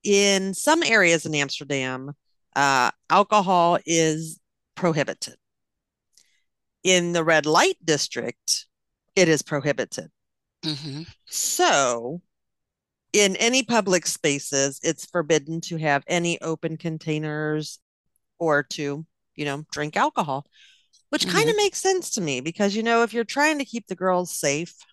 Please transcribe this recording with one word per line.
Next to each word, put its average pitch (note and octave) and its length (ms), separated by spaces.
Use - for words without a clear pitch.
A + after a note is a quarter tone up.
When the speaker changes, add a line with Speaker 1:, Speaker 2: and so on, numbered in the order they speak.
Speaker 1:
in G3 500
some D#4+ 300
areas F3+ 420
in D#3 100
Amsterdam, C3+ 760
uh, C#3 360
alcohol F3+ 760
is D#3+ 540
prohibited. D3+ 600
In F3+ 280
the E3+ 140
red D#3 200
light A3 380
district, - 840
it F3+ 120
is D#3 140
prohibited. C3 680
Speaker 2:
Mm-hmm. D3+ 380
Speaker 1:
So C#3 960
in G3 200
any B3 260
public G3+ 420
spaces, C#3 800
it's - 240
forbidden D#3 540
to E3 160
have D3 300
any E3+ 340
open D#3+ 360
containers D#3 1040
or D3 240
to, D3 420
you D3+ 100
know, C#3+ 260
drink D3+ 260
alcohol, F3 480
which D4+ 180
kinda G#4+ 260
Speaker 2:
Mm-hmm. G#4 40
Speaker 1:
makes G#4 240
sense F#4+ 300
to A3 100
me C#3 200
because, G3 340
you A3 80
know, A#3 200
if A3 100
you're A#3 120
trying D4 340
to C4+ 60
keep A#3 220
the F#3 80
girls F3+ 420
safe D3+ 380